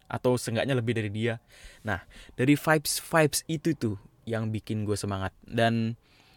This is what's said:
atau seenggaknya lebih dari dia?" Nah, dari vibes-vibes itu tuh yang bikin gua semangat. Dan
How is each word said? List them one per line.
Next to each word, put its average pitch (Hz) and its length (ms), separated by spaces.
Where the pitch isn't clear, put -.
atau 127 260
seenggaknya 113 380
lebih 117 240
dari 107 160
dia?" 113 240
Nah, 104 160
dari 139 240
vibes-vibes - 880
itu 160 320
tuh 104 180
yang 113 240
bikin 107 400
gua 104 80
semangat. 98 360
Dan 117 520